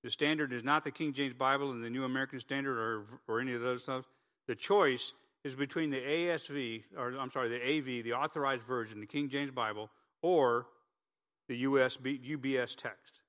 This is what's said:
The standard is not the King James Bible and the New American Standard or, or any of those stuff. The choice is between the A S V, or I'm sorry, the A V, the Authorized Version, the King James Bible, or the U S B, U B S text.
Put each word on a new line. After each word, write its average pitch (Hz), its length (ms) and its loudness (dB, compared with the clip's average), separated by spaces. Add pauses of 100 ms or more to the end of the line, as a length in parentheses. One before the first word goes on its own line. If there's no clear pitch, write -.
The 120 60 -6
standard 147 420 2
is 120 100 -4
not 147 220 2
the 139 80 -4
King 151 220 -2
James 135 200 -2
Bible 135 380 2
and 117 100 -6
the 117 80 -6
New 131 140 -2
American 131 340 -2
Standard 135 400 -2
or, 110 260 -2 (220)
or 113 140 0
any 127 140 -2
of 117 80 -2
those 123 200 -2
stuff. 131 220 -6 (420)
The 120 80 -2
choice 151 580 4 (320)
is 131 120 -6
between 143 340 -2
the 135 80 -2
A 160 320 0
S 160 160 -2
V, 117 380 -4 (120)
or 123 220 -4
I'm 131 140 -6
sorry, 127 160 0
the 120 200 -2
A 151 120 2
V, 127 220 -4
the 117 100 -2
Authorized 135 500 0
Version, 113 380 -4
the 104 60 -10
King 143 220 -2
James 139 220 -2
Bible, 110 400 -4 (320)
or 131 440 6 (840)
the 120 100 -4
U 135 240 6
S 127 140 4
B, 131 260 -4
U 143 160 -6
B 135 180 0
S 123 200 -2
text. - 520 -12